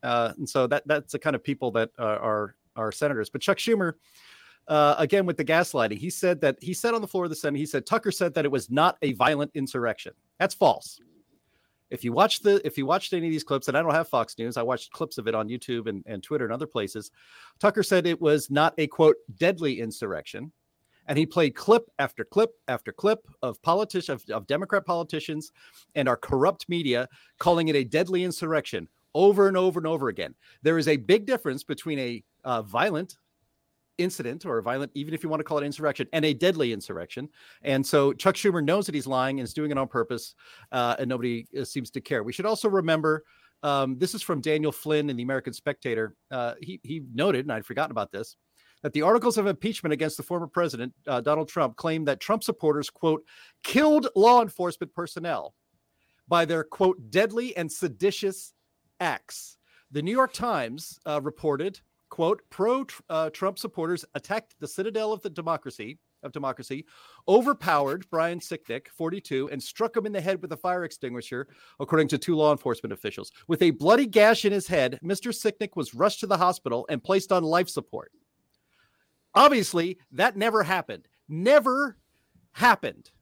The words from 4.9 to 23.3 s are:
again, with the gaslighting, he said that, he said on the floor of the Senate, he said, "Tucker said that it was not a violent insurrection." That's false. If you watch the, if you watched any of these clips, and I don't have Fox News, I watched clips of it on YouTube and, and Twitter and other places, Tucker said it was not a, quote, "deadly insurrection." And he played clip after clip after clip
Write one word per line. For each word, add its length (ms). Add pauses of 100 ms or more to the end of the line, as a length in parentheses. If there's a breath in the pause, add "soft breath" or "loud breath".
again, 280
with 100
the 80
gaslighting, 540
he 120
said 320
that, 180
he 140
said 200
on 60
the 80
floor 160
of 60
the 60
Senate, 220
he 80
said, 200
"Tucker 260
said 220
that 100
it 60
was 200
not 320
a 120
violent 400
insurrection." 580 (260)
That's 160
false. 460 (880)
If 140
you 80
watch 280
the, 260
if 100
you 80
watched 300
any 140
of 40
these 120
clips, 240
and 80
I 60
don't 120
have 140
Fox 300
News, 180
I 60
watched 300
clips 260
of 80
it 80
on 140
YouTube 380
and, 200
and 160
Twitter 220
and 80
other 140
places, 440 (480 loud breath)
Tucker 240
said 240
it 140
was 300
not 280
a, 100
quote, 280 (200)
"deadly 440
insurrection." 720 (540)
And 100
he 80
played 300
clip 440
after 240
clip 280 (180)
after 240
clip 340 (140)